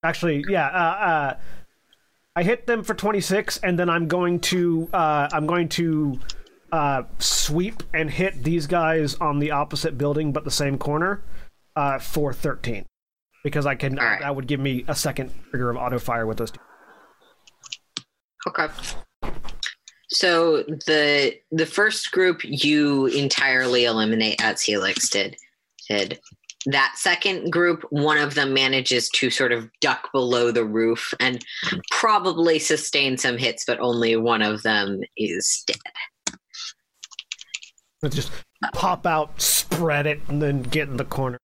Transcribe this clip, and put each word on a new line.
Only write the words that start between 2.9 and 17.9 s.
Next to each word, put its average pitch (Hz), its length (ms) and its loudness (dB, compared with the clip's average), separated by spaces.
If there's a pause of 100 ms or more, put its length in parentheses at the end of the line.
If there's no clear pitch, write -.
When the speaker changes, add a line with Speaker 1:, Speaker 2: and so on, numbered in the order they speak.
Speaker 1:
twenty-six, 202 640 0
and 180 200 0
then 175 120 2
I'm 170 180 0
going 175 340 2
to, 170 520 2
uh, 151 380 2
I'm 151 140 0
going 165 240 0
to, 151 500 0 (520)
uh, 143 320 2 (160)
sweep - 640 0 (100)
and 156 160 0
hit 170 340 -2
these 165 240 2
guys 160 480 2
on 147 240 0
the 151 120 0
opposite 143 460 -2
building, 147 340 0
but 147 140 -2
the 131 60 -4
same 139 260 0
corner, 160 460 0 (520)
uh, 139 240 0
for 147 340 0
thirteen, 120 520 -4 (580)
because 147 220 0
I 139 100 2
can. 135 240 -4
Speaker 2:
All 123 60 2
right. 107 160 0
Speaker 1:
That 143 140 -2
would 131 120 -8
give 139 120 0
me 131 280 -2
a 147 80 0
second 135 360 -2 (180)
trigger 127 200 0
of 120 80 -2
auto 127 220 -2
fire 117 260 -2
with 110 120 -2
those 113 140 -4
two. - 80 -16 (1900)